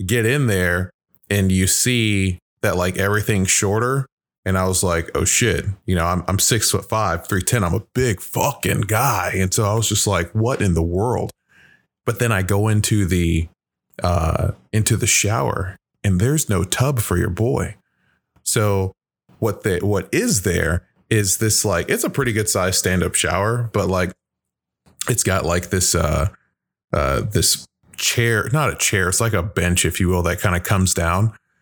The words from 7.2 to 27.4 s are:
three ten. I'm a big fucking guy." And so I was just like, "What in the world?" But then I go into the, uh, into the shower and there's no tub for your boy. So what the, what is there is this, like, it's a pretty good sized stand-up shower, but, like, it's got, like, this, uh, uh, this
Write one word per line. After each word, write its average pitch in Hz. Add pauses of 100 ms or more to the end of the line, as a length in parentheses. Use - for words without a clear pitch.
three 95
ten. 113
I'm 85
a 107
big 123
fucking -
guy." 104
And 95
so 113
I 104
was 113
just -
like, 87
"What 110
in 95
the 82
world?" 98 (720)
But 113
then 117
I 95
go 101
into 104
the, 82 (560)
uh, 87 (220)
into 110
the 110
shower 107 (260)
and 95
there's 139
no 95
tub 131
for 90
your 87
boy. 110 (680)
So 98 (460)
what 107
the, 92
what 98
is 160
there 87 (220)
is 104
this, 110
like, 87
it's 135
a -
pretty 123
good 107
sized 92
stand-up 90
shower, 110
but, 95
like, 92 (1000)
it's 120
got, 95
like, 85
this, 92
uh, 78 (640)
uh, 69
this - (320)